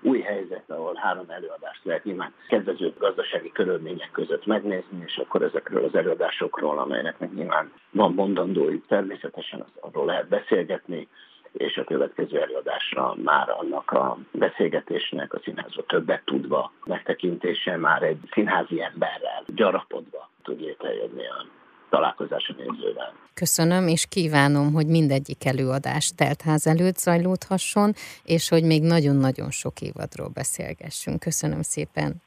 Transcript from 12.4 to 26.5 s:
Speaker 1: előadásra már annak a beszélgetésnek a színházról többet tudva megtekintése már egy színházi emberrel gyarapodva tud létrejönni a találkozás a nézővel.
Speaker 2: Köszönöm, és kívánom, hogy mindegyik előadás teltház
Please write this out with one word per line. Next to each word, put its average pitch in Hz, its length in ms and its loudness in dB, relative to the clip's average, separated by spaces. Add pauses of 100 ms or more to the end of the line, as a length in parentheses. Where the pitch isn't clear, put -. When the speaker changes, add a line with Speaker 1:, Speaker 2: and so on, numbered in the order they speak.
Speaker 1:
előadásra 67 760 -2 (100)
már 71 260 4
annak - 400 -2
a 65 280 2 (140)
beszélgetésnek - 1000 0
a - 100 -8
színházról - 420 -8
többet 80 380 0
tudva 67 480 0 (120)
megtekintése 90 920 -2
már 80 260 4
egy 78 160 0 (140)
színházi 95 500 0
emberrel - 600 -4 (100)
gyarapodva - 760 -2 (120)
tud - 180 -8
létrejönni 60 680 -6
a 65 200 -10 (440)
találkozás 71 580 0
a - 140 -10
nézővel. - 500 -6 (220)
Speaker 2:
Köszönöm, 175 520 2
és 165 220 2
kívánom, 147 640 4
hogy 156 140 4
mindegyik 143 600 2
előadás 135 720 0
teltház 151 500 2